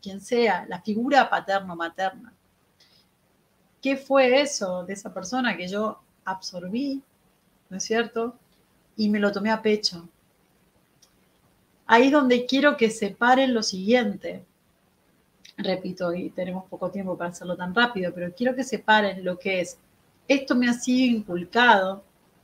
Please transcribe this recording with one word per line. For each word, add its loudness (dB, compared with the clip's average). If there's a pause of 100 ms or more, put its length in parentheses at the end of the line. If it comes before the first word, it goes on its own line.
Quien -12
sea, 0
la -10
figura 2
paterno-materna. -4 (1500)
¿Qué 0
fue 4
eso -4
de -8
esa -12
persona -4
que -8
yo -4 (240)
absorbí, -6 (680)
¿no -12
es -8
cierto? -4 (600)
Y 0
me 0
lo 2
tomé -2
a 0
pecho. -2 (1800)
Ahí 6
es 4
donde 4
quiero 2
que 2
separen 2
lo 0
siguiente. -2 (1120)
Repito, -4
y -8
tenemos -8
poco -8
tiempo -6
para -6
hacerlo -10
tan -8
rápido, 0
pero -8
quiero -2
que -4
separen 2
lo -2
que -2
es, -8 (500)
esto 2
me 4
ha 2
sido 2
inculcado, 2 (400)